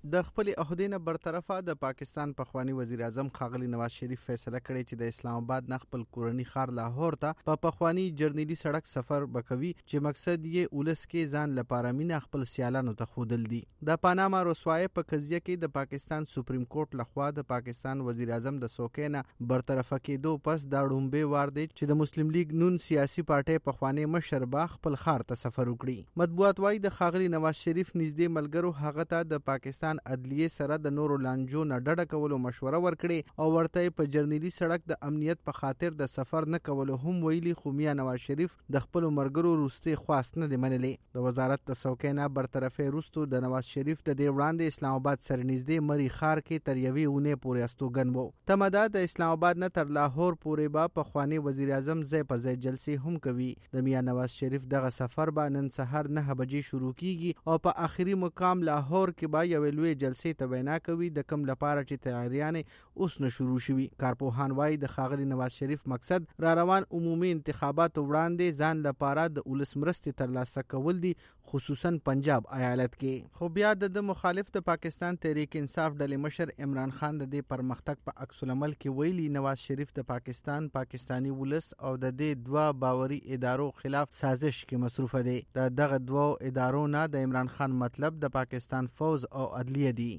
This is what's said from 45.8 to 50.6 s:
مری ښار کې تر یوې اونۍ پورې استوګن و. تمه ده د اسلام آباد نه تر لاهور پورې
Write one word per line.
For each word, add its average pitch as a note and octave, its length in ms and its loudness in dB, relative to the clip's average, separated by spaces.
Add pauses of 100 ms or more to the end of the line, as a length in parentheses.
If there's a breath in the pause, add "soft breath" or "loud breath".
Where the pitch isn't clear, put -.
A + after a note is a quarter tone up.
مری C#3+ 240 2
ښار D#3 340 2
کې D#3+ 100 -2 (120)
تر C3 160 0
یوې C#3 260 2
اونۍ C#3+ 320 2
پورې B2 240 0
استوګن B2+ 480 0
و. B2+ 100 0 (280)
تمه G3 240 4
ده G#3+ 80 6 (100)
د F3+ 140 2
اسلام E3 300 2
آباد F3 260 4
نه F3+ 140 -2
تر D3 200 0
لاهور D3+ 460 2
پورې D3+ 320 0